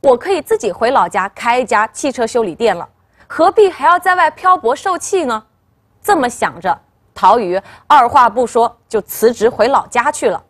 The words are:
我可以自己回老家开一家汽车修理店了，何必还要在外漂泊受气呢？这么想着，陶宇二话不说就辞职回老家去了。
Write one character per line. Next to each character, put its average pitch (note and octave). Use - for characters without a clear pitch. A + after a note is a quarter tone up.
我 B3+
可 E4+
以 E4+
自 A4
己 G#3
回 A3+
老 G#3+
家 G3
开 A#3+
一 B3
家 -
汽 C#4+
车 A#3
修 A#3
理 A3
店 A#3
了， -
何 E4+
必 G4
还 D4
要 F4
在 F4+
外 E4
漂 F#4
泊 B3
受 D4+
气 F4+
呢？ A3+
这 G4+
么 C4
想 -
着， F3+
陶 G#3+
宇 F#3
二 B3+
话 B3
不 A#3
说 A3+
就 G#3+
辞 -
职 A3
回 A#3+
老 C4+
家 B3
去 D4
了。 F3+